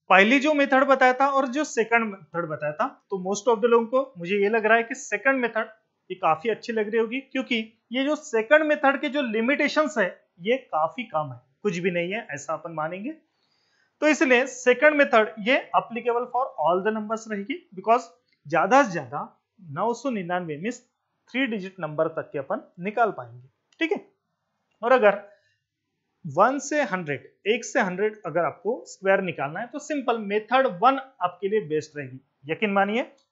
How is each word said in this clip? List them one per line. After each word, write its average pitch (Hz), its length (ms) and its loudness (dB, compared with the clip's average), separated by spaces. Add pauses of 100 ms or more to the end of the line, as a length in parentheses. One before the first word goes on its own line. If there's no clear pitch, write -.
पहली 208 300 6
जो 302 140 0
मेथड 277 300 2
बताया 262 300 4
था 269 140 2
और 277 200 0
जो 277 160 -4
सेकंड 233 400 0
मेथड 175 420 -8
बताया 151 280 -6
था, - 360 -6
तो 190 240 -4
most 226 200 0
of 202 80 0
the 233 100 2
लोगों 233 140 4
को 262 320 -2
मुझे 175 200 -4
ये 202 120 2
लग 220 160 0
रहा 226 120 6
है 233 60 2
कि - 120 -8
सेकंड 262 440 -2
मेथड 226 300 -4 (420)
ये 180 40 -8
काफी 175 340 0
अच्छी 214 240 -6
लग 214 160 -2
रही 226 100 0
होगी, 226 200 -2
क्योंकि 240 540 -6 (180)
ये 262 120 -2
जो 294 120 0
सेकंड 294 480 2
मेथड 294 380 0
के 302 80 -4
जो 285 120 -4
लिमिटेशंस 269 760 0
है, 190 260 -2 (160)
ये 220 180 -2
काफी 160 460 -4
कम 151 300 -4
है, 120 80 -18 (220)
कुछ 190 140 -2
भी 180 140 -2
नहीं 175 220 -4
है, 226 180 -8
ऐसा 143 220 -8
अपन 160 180 -10
मानेंगे। 175 400 -8 (920)
तो 294 60 4
इसलिए 262 380 4
सेकंड 269 500 4
मेथड 247 440 4
ये 254 360 0
applicable 233 520 -2
for 247 180 -2 (160)
all 175 220 2
the 214 140 -2
numbers 220 340 -8
रहेगी, 202 440 -8
because 220 260 2 (460)
ज्यादा 190 360 4
से 208 80 -2
ज्यादा 156 520 -10 (180)
नौ 180 320 -4
सौ 254 160 -6
निन्यानवे 180 480 -4
मीन्स 220 220 -8 (500)
थ्री 262 180 -2
डिजिट 190 320 -8
नंबर 156 280 -2
तक 156 240 -6
के 147 80 -6
अपन 190 400 -6
निकाल 214 320 0
पाएंगे, 123 360 -14 (320)
ठीक 330 120 0
है। 285 180 -4 (720)
और 240 80 4
अगर 214 380 4 (1000)
वन 214 320 4
से 294 240 -2
हंड्रेड, 165 500 -6 (140)
एक 226 180 0
से - 140 0
हंड्रेड 208 460 -2
अगर 165 200 0
आपको 226 420 -4
स्क्वायर 190 340 2
निकालना 156 380 -6
है, 240 80 -8
तो 285 120 -12
सिंपल 262 380 -2
मेथड 214 500 0
वन 233 320 2 (220)
आपके 180 260 -4
लिए 208 140 0
बेस्ट 151 360 -4
रहेगी। 131 220 -12 (260)
यकीन 165 260 -2
मानिए, 202 400 0 (200)